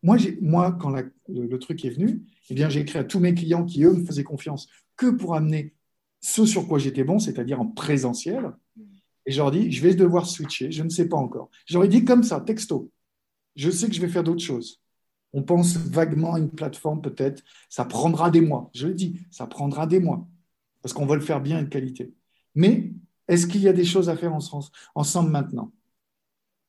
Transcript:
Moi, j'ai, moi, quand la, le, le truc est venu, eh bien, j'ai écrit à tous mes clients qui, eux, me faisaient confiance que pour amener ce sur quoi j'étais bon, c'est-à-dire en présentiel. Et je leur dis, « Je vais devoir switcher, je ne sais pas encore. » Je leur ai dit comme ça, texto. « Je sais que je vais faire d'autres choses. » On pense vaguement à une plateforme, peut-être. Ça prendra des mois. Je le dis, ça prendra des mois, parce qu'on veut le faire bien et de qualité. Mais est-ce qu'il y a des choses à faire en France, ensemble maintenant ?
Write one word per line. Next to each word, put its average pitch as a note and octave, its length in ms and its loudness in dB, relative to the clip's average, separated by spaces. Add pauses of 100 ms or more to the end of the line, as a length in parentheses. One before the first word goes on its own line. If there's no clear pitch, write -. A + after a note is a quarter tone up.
Moi, G3+ 140 6
j'ai, - 240 2
moi, F3 400 2
quand C#3+ 100 -4
la, C3 120 -4 (260)
le, B2 180 -6
le B2+ 140 -6
truc - 240 -10
est B2 60 -6
venu, D#3+ 340 -2 (240)
eh C3 60 -10
bien, D3 140 0
j'ai D3 120 0
écrit D3 180 -6
à C3+ 60 -4
tous - 160 -2
mes F3 140 4
clients E3+ 300 0
qui, D3 200 2
eux, F#3 80 10
me F3 120 0
faisaient C#3+ 200 -4
confiance C#3+ 440 -10 (280)
que B3+ 140 4
pour F3 260 0
amener D#3 380 -2 (460)
ce - 240 2
sur - 220 2
quoi D3 140 2
j'étais C3+ 240 -2
bon, F#3+ 160 2
c'est-à-dire B2+ 400 -4
en A2 60 -2
présentiel. D3 880 -4 (720)
Et C3+ 60 -4
je C3+ 60 -2
leur C#3+ 140 2
dis, « F#3 200 0
Je B2+ 100 -4
vais F3+ 120 6
devoir F3 320 4
switcher, C#3+ 460 -8
je D#3 100 -6
ne E3 60 -4
sais E3+ 200 0
pas E3+ 80 -2
encore. » B2 340 -6 (160)
Je E3 80 -4
leur F3+ 100 6
ai G3+ 40 6
dit A3+ 160 6
comme B3 200 6
ça, D#3 160 -2
texto. « - 500 -4 (680)
Je D3 140 0
sais F3+ 160 -2
que F#3+ 80 -2
je E3+ 60 -4
vais F3 80 -2
faire E3+ 160 0
d'autres E3+ 180 -2
choses. » - 380 -8 (520)
On C#3 100 -2
pense F3 340 2
vaguement E3 580 0
à E3 60 -2
une D3+ 100 0
plateforme, D3+ 500 -6
peut-être. C#3 420 -4 (260)
Ça - 160 -6
prendra D#3 460 0
des E3 100 6
mois. D3 340 0
Je C3+ 140 -6
le F#3 60 -4
dis, F3+ 260 -4 (100)
ça A#2+ 160 -14
prendra C#3+ 400 -4
des F3+ 140 4
mois, - 260 -2 (560)
parce B2 100 -8
qu'on C#3+ 140 -2
veut D3 100 2
le C#3+ 60 -2
faire D3 180 -2
bien D3+ 200 -2
et D3 40 -2
de - 40 -6
qualité. C3 440 -8 (420)
Mais F#3 380 4 (360)
est-ce F3 180 4
qu'il G3 140 -2
y G3 80 6
a F#3+ 40 8
des F3+ 120 4
choses F3 240 2
à E3 80 -2
faire E3 180 -4
en D3 60 -4
France, C#3+ 320 -12 (220)
ensemble D#3 360 0
maintenant ? C#3 420 -4 (960)